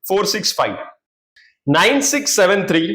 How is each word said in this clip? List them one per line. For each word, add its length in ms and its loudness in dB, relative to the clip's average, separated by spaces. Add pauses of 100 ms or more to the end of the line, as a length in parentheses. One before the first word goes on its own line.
फोर 160 0
सिक्स 320 -4
फाईव्ह, 220 -2 (880)
नाईन 360 4
सिक्स 340 -2
सेव्हन 300 2
थ्री 140 0 (140)